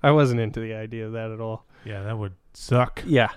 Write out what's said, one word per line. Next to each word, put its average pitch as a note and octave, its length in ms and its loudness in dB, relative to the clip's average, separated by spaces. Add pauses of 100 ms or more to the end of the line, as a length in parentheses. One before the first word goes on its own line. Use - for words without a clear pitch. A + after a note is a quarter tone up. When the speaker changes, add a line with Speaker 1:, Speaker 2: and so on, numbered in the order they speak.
Speaker 1:
I C#3+ 100 6
wasn't C3+ 300 4
into A2 180 -4
the A2 140 -8
idea A2 340 -10
of A2 60 -10
that A2+ 180 -6
at A2 80 -10
all. A2+ 260 -8 (200)
Speaker 2:
Yeah, G2+ 180 -10
that A2 140 -6
would G2+ 160 -6 (200)
suck. - 520 0
Speaker 1:
Yeah. B2+ 320 6